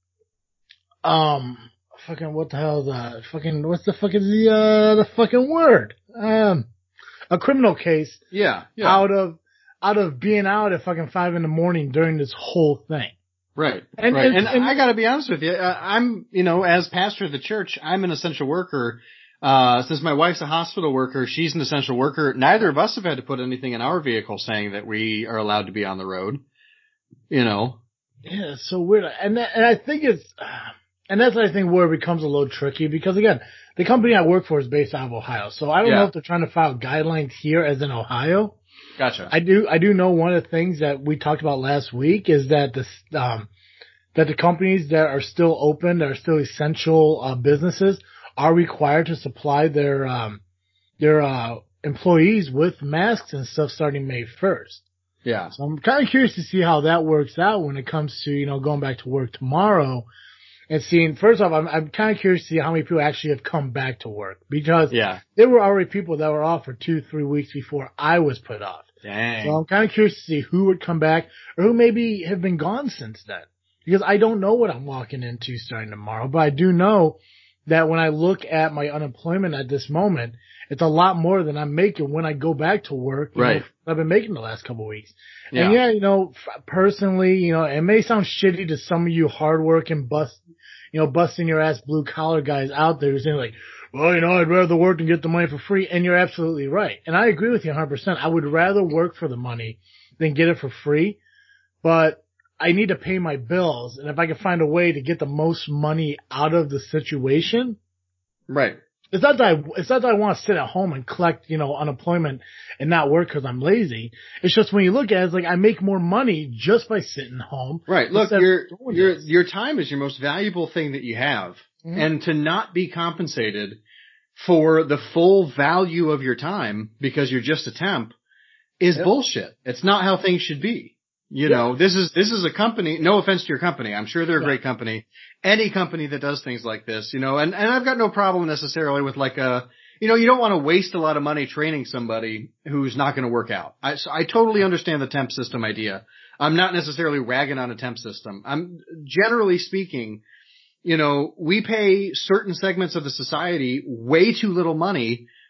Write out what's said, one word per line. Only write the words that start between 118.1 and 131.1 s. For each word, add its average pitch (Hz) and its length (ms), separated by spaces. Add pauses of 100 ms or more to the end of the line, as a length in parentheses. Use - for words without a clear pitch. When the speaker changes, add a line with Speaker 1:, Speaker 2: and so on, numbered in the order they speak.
Speaker 2:
Look, 208 140
Speaker 1:
instead 202 120
of 185 60
Speaker 2:
your, 185 260
Speaker 1:
doing 233 280
Speaker 2:
your, 185 200
Speaker 1:
this. 151 100
Speaker 2:
your 170 180
time 226 360
is 139 100
your 143 80
most 139 220
valuable 170 480
thing 151 240
that 139 100
you 117 140
have. 113 400 (280)
Speaker 1:
Mm-hmm. 165 140
Speaker 2:
And 156 240
to 165 120
not 160 400
be 175 160
compensated 131 880 (680)
for 160 380
the 143 140 (140)
full 180 440
value 165 540
of 139 120
your 127 140
time 120 540 (100)
because 139 320
you're 127 80
just 147 260
a 120 80
temp 156 380 (640)
is 175 180
Speaker 1:
Yep. 165 80
Speaker 2:
bullshit. 185 600
It's 127 180
not 196 220
how 190 140
things 180 240
should 143 180
be. 214 360 (360)